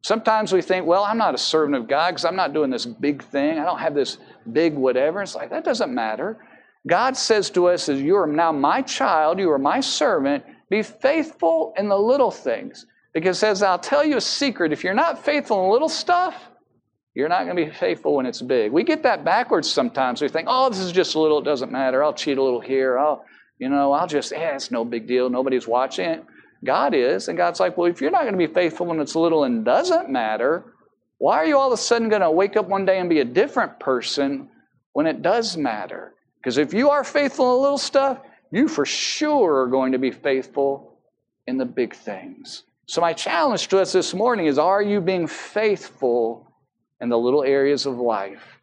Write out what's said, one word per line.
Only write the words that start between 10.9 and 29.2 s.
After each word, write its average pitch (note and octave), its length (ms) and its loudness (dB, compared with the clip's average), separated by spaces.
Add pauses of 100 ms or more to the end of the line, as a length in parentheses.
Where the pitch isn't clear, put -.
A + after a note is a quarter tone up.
in G#3 120 -2
the G3 100 2
little A#3 320 2
things." - 560 -8 (260)
Because E3+ 300 0
as G#3 200 2
I'll F#3 160 2
tell C#4+ 260 2
you D4 120 2
a G#3 40 0
secret, F#3+ 520 -2
if - 120 -6
you're F#3 100 -2
not D4 240 0
faithful A#3+ 460 -2
in F#3+ 60 2
little C#4+ 200 2
stuff, F4+ 560 -2 (680)
you're C#3 160 -2
not F3+ 120 0
gonna F3 140 -6
be E3 140 0
faithful D#3 460 -2
when C3 100 0
it's B2 160 -6
big. B2 320 0
We F3 120 2
get D#4 180 0
that G3 220 2
backwards F#3+ 460 0
sometimes. B2+ 520 -2
We C#3 60 0
think, - 200 -4
"Oh, B3+ 220 4
this F#3+ 80 -6
is F#3 140 -6
just F3 240 0
a D#3 40 2
little, D3+ 200 4
it B2+ 40 -10
doesn't C3+ 280 -2
matter. C3 300 0
I'll D3+ 120 0
cheat C#3+ 240 -2
a C3+ 40 2
little B2 180 0
here. C3 380 0
I'll, C#3+ 260 0 (340)
you B2+ 100 -6
know, C#3 240 2
I'll D#3+ 140 0
just, D3 260 -4
yeah, D3+ 220 -4
it's C#3 160 -10
no A#2 140 -2
big A#2 220 -8
deal. B2+ 220 2
Nobody's B2+ 400 -2
watching." C3+ 560 -2 (400)
God C3 300 0
is, C#3+ 340 0
and E3+ 80 -6
God's F3 240 0
like, F3+ 160 0
"Well, F3 140 2
if F3 100 -8
you're D4 120 -2
not F4 120 2
gonna G#3+ 140 -2
be E3+ 80 2
faithful F3 400 -2
when E3 140 -4
it's C#3 160 -4
little E3 280 2